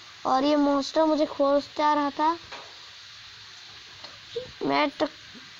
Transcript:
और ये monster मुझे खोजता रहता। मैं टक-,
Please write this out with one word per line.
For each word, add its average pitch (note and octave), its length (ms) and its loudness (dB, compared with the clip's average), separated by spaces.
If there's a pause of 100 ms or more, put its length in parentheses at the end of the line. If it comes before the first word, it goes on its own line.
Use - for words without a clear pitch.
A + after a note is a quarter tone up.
(260)
और C4 180 2
ये D4 120 4
monster C#4+ 480 2
मुझे D#4 220 2
खोजता C#4+ 680 0
रहता। D4+ 460 0 (2250)
मैं D4+ 260 0
टक-, D4 220 -4 (500)